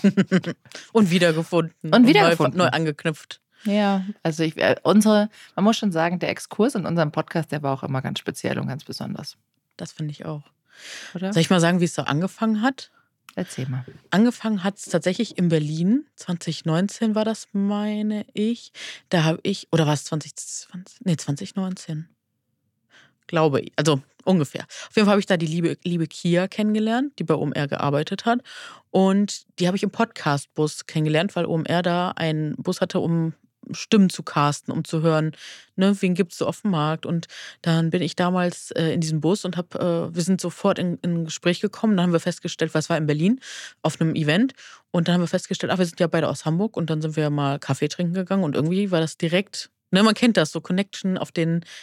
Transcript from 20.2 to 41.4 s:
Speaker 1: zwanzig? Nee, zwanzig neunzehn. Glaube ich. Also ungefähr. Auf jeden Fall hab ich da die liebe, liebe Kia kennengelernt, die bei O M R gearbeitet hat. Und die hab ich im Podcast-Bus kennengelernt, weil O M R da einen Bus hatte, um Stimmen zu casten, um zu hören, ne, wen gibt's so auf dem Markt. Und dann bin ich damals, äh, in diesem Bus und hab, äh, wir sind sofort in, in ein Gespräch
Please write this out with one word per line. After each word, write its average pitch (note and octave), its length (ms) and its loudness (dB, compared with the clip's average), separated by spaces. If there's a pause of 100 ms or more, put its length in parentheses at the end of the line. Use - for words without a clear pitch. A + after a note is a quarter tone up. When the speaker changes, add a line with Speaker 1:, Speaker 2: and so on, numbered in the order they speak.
Speaker 1:
zwanzig? - 720 -16
Nee, F3 100 2
zwanzig D3 400 -6
neunzehn. F#3 540 -8 (1200)
Glaube D#3 340 2
ich. - 160 -14
Also D3+ 240 2 (240)
ungefähr. F3+ 380 0
Auf - 320 -12
jeden G#3+ 100 6
Fall G#3 80 6
hab G3+ 60 4
ich G3 80 -4
da F#3 100 2
die E3+ 80 0
liebe, D#3+ 380 -2
liebe E3+ 240 -2
Kia F3+ 420 0
kennengelernt, A3 680 -2
die F3 40 -4
bei D#3+ 120 0
O - 100 -2
M - 80 -4
R C#3+ 160 -2
gearbeitet D3 560 -2
hat. A#3+ 160 2 (480)
Und F#3+ 560 2 (140)
die F3 100 2
hab F#3+ 60 -2
ich G3 80 -2
im G3+ 80 -2
Podcast-Bus D#3 920 -2
kennengelernt, D#3 520 0
weil E3+ 80 -2
O E3+ 100 -2
M D#3+ 100 -2
R F3 180 0
da F3+ 280 -2
einen D#3 460 -4
Bus - 240 -4
hatte, F3+ 180 -2
um E3 340 0 (400)
Stimmen G3 360 4
zu - 140 -8
casten, - 500 -2
um D#3 100 -4
zu D#3+ 200 -4
hören, D#3 300 2 (420)
ne, G3 260 2
wen F3+ 140 2
gibt's F3 240 -4
so - 80 0
auf E3 140 -6
dem G#3 100 -2
Markt. D#3 340 -2
Und E3 220 -4 (340)
dann E3 300 2
bin F3+ 100 0
ich D3 140 -4
damals, F3+ 560 -2
äh, D#3+ 200 0
in F3 100 0
diesem D#3 200 -2
Bus E3+ 240 0
und F3+ 100 -4
hab, F3 200 -8
äh, E3+ 380 -2
wir F3 100 -4
sind F3+ 180 0
sofort F3+ 380 -2
in, F3+ 240 -2
in F3 100 -2
ein E3+ 120 -2
Gespräch F3 360 -2